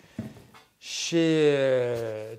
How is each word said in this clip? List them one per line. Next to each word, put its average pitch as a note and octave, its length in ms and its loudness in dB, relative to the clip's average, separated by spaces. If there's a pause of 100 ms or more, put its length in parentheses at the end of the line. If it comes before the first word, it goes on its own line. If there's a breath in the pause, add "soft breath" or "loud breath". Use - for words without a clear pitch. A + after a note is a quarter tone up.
(800 loud breath)
Chez, D#3+ 800 2
euh, A#2+ 840 -2